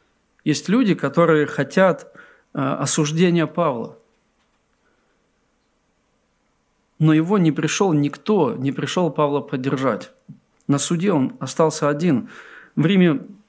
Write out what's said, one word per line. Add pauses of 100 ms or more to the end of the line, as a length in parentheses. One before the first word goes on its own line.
(440)
есть
люди,
которые
хотят, (420)
э,
осуждения
Павла. (3000)
Но
его
не
пришёл
никто,
не
пришёл
Павла
поддержать. (560)
На
суде
он
остался
один. (480)
В
Риме (280)